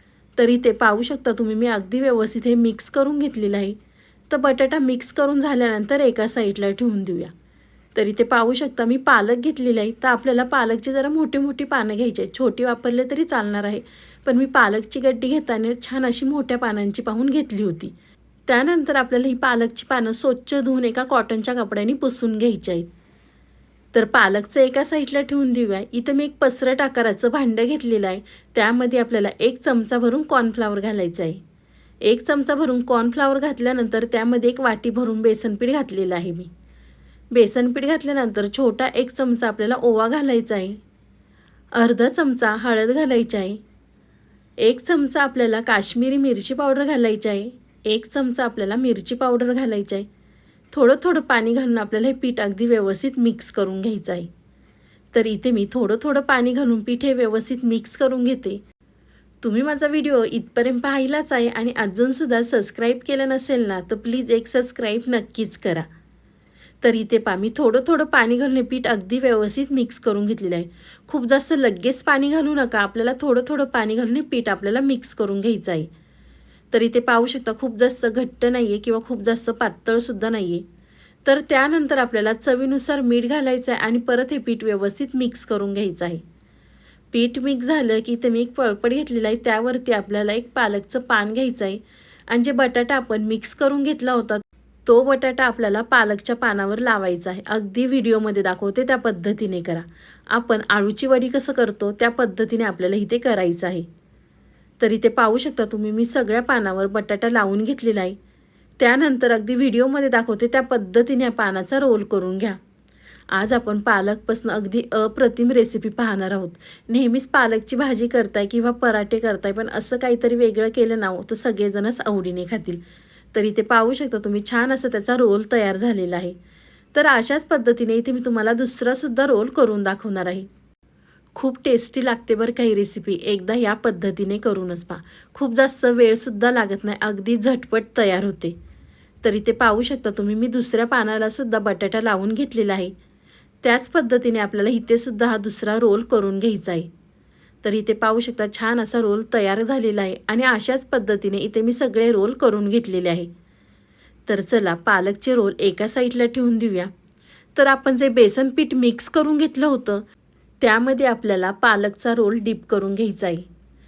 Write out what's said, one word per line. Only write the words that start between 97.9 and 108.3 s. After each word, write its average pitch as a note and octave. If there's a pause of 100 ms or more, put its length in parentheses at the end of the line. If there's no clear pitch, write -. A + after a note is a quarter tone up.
दाखवते G3
त्या B3+
पद्धतीने G3
करा. E3+ (480)
आपण A#3
आळूची G#3
वडी C4
कसं C4+
करतो G#3
त्या A#3
पद्धतीने A3+
आपल्याला F#3
इथे G#3+
करायचं F#3
आहे. F3 (960)
तर A3+
इथे A3+
पाहू A3+
शकता C4+
तुम्ही, G#3+
मी A3
सगळ्या A#3
पानावर G3
बटाटा G#3
लावून G#3
घेतलेला A3+
आहे. F#3 (640)